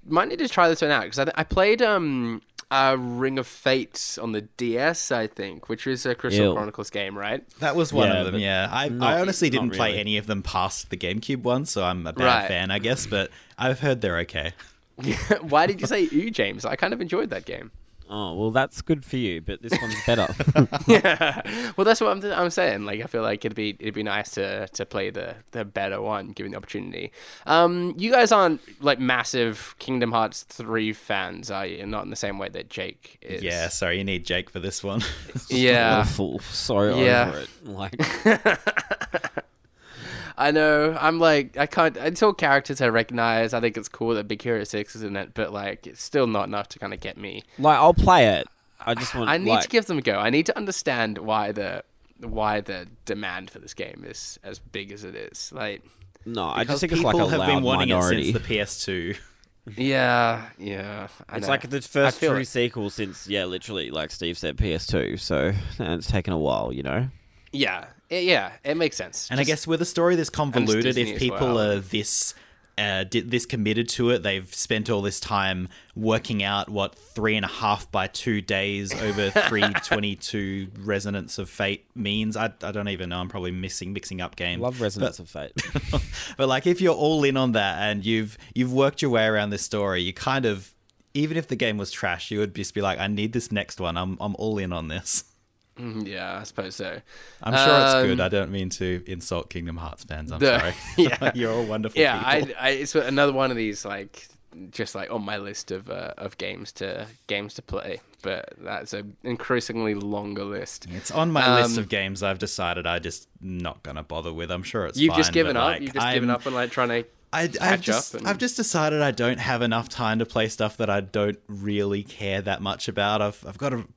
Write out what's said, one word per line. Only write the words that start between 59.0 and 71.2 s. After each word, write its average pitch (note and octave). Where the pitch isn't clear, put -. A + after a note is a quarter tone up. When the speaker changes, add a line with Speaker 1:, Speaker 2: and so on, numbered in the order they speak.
Speaker 1:
Yeah, A#2+
yeah. G2+
I -
Speaker 2:
It's G2+
Speaker 1:
know. C#3+
Speaker 2:
like C3+
the C3+
Speaker 1:
I -
Speaker 2:
first C3+
Speaker 1:
feel D#3+
Speaker 2:
true C3+
Speaker 1:
it. B2
Speaker 2:
sequel A#2+
since, G2
yeah, G2
literally, F#2
like D2+
Steve E2+
said, D2
P G2
S E2
two. A#1
So, D#2+
and E2+
it's E2+
taken F#2+
a E2
while, B1
you C2
know? D#2+
Speaker 1:
Yeah, G2+
it, F3
yeah, A#2+
it D3
makes E3
sense. -
Speaker 3:
And C3
I C#3
Speaker 1:
Just D3+
Speaker 3:
guess D#3
with D#3+
a E3+
story E3+
this E3
convoluted, A#2
Speaker 1:
Disney B2+
Speaker 3:
if G#2
Speaker 1:
as -
Speaker 3:
people B2